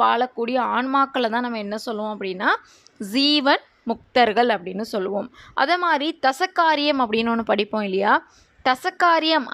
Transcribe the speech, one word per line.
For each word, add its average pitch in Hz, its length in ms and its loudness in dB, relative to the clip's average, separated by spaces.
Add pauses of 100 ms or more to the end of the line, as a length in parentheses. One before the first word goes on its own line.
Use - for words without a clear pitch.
வாழக்கூடிய 233 540 0 (200)
ஆன்மாக்களை 262 580 0
தான் 247 120 -2
நம்ம 226 180 -6
என்ன 208 200 -6
சொல்லுவோம் 214 300 -6
அப்படின்னா 196 340 -4 (640)
ஜீவன் 285 500 2 (280)
முக்தர்கள் 233 640 2
அப்படின்னு 185 280 -8 (120)
சொல்லுவோம். 202 340 -4 (320)
அதே 339 240 2
மாதிரி 311 240 0 (160)
தசக்காரியம் 302 800 0
அப்படின்னு 226 300 0
ஒண்ணு 226 180 -2
படிப்போம் 208 340 -2
இல்லையா? 196 260 2 (540)
தசக்காரியம் 320 840 2